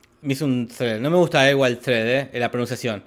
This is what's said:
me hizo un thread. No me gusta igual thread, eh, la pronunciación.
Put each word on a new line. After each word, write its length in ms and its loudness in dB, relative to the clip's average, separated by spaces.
me 100 -2
hizo 120 -4
un 240 0
thread. 320 -4
No 100 -2
me 60 2
gusta 340 4
igual 280 2
thread, 540 0
eh, 80 -6
la 120 -2
pronunciación. 540 -4